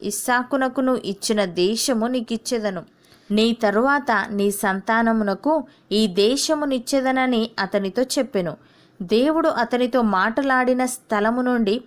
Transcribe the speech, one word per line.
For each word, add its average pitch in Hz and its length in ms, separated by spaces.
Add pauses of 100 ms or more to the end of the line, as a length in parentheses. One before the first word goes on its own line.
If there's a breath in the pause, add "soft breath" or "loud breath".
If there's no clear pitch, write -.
ఇస్సాకునకును 254 1040
ఇచ్చిన 202 400
దేశము 214 640
నీకిచ్చెదను. 226 760 (480 soft breath)
నీ 220 220
తరువాత 226 800
నీ 202 200
సంతానమునకు 220 1120 (280 loud breath)
ఈ 214 140
దేశమునిచ్చెదనని" 262 1500
అతనితో 196 440
చెప్పెను. 214 540 (460 soft breath)
దేవుడు 294 460
అతనితో 240 540
మాటలాడిన 247 840
స్థలము 226 580
నుండి 240 440